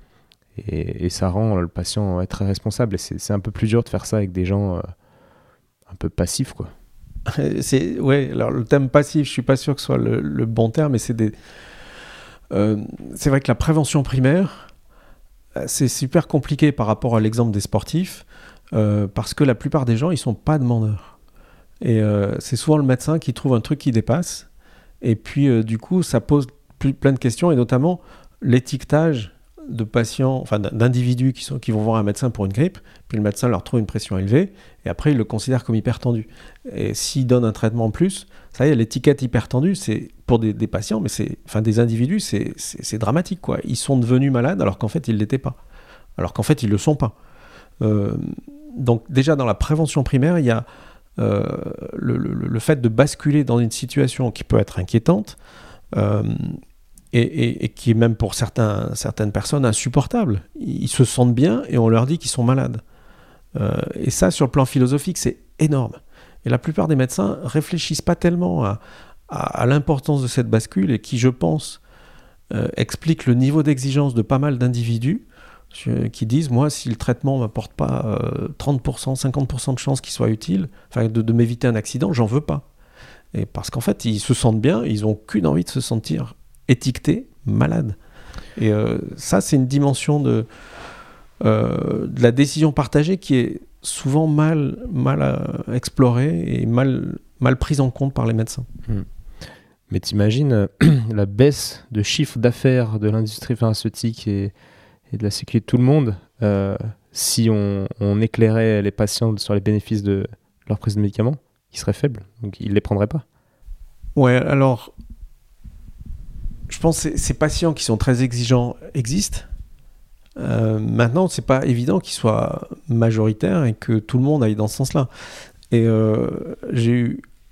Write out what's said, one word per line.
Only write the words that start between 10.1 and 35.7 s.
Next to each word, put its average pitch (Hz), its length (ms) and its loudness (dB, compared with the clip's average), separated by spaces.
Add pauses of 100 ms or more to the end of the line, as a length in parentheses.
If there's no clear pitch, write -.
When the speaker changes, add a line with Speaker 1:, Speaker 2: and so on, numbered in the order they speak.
Speaker 2:
le 143 260 -2
bon 113 240 2
terme, 151 220 2
mais 117 60 2
c'est - 140 -4
des... 110 200 0 (1200)
euh, 104 280 0 (360)
c'est - 140 -2
vrai 135 120 4
que - 80 -4
la 147 60 2
prévention 151 480 2
primaire, 135 640 2 (920)
euh, - 80 -6
c'est - 200 0
super 139 400 0
compliqué 147 460 2
par 107 140 -2
rapport 117 300 0
à 110 40 6
l'exemple 110 300 2
des 101 100 0
sportifs, - 640 -4 (480)
euh, 104 340 2
parce - 280 -6
que 151 100 2
la 127 100 4
plupart 139 300 -2
des 117 140 2
gens, 160 120 0
ils 160 60 0
sont - 160 -2
pas 151 260 0
demandeurs. 110 600 -2 (640)
Et, 113 180 2
euh, 104 380 0
c'est - 180 -4
souvent 151 220 2
le 143 60 2
médecin 143 340 2
qui 131 160 -4
trouve 131 200 0
un 110 60 2
truc 147 200 -4
qui 139 100 0
dépasse, 117 580 -2 (540)
et 113 120 2
puis, 143 320 0
euh, 117 160 4
du 110 140 -2
coup, 180 260 -2
ça 117 200 0
pose 143 240 2 (320)
plus, 135 160 0
plein 135 180 2
de 127 60 0
questions, 165 340 2
et - 20 4
notamment 131 460 2 (400)
l'étiquetage 135 960 0 (320)
de 113 160 -4
patients, 123 480 0
enfin, 127 260 -2
d'in-, 101 140 -2
d'individus 123 600 2
qui - 120 -10
sont, 135 160 -8
qui - 100 -4
vont 107 120 2
voir 110 140 2
un 107 60 2
médecin 104 280 0
pour 101 140 -4
une 98 80 -2
grippe, 156 260 0 (280)
puis 117 100 -6
le 104 60 0
médecin 104 240 0
leur 98 160 0
trouve - 160 -2
une 107 80 0
pression 101 320 -6
élevée, 123 340 2 (320)
et - 40 -4
après 151 240 0
il 135 40 4
le 113 60 2
considère 117 400 -2
comme 113 140 0